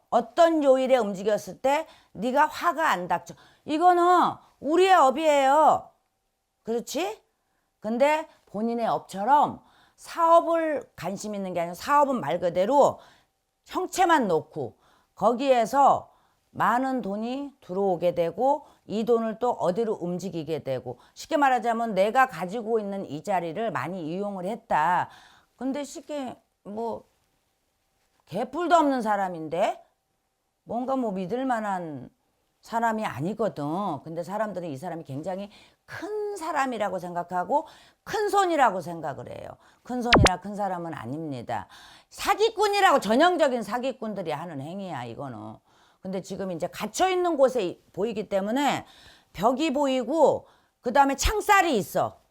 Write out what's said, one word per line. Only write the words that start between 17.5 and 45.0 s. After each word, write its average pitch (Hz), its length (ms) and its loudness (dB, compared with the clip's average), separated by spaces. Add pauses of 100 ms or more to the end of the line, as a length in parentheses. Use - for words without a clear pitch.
들어오게 180 540 0
되고 220 500 0 (200)
이 214 200 -4
돈을 226 340 0
또 240 120 0
어디로 202 500 -2
움직이게 170 640 -6
되고 123 360 -6 (140)
쉽게 - 240 -4
말하자면 233 560 0
내가 220 340 4
가지고 202 520 -4
있는 98 260 -8
이 139 180 -10
자리를 190 480 -4
많이 156 360 -6
이용을 190 380 -6
했다. 175 640 0 (460)
근데 269 280 -6
쉽게 285 520 -12 (280)
뭐 214 400 -8 (1200)
개뿔도 285 500 -2
없는 277 260 2
사람인데 190 840 -2 (800)
뭔가 254 320 -4
뭐 240 160 -2
믿을 190 340 -4
만한 190 640 -4 (520)
사람이 226 440 -2
아니거든. 170 960 -4
근데 165 200 -8
사람들은 185 460 -6
이 135 80 -8
사람이 165 260 -10
굉장히 185 460 -8 (360)
큰 415 500 -8
사람이라고 262 640 -2
생각하고 180 680 -2 (360)
큰 415 260 -4
손이라고 294 520 2
생각을 147 480 -10
해요. - 200 -14 (340)
큰 247 180 -6
손이나 220 400 4
큰 202 140 -12
사람은 175 380 -6
아닙니다. 123 760 -10 (420)
사기꾼이라고 392 880 2
전형적인 262 640 2
사기꾼들이 214 680 -6
하는 151 300 -8
행위야, 165 440 -10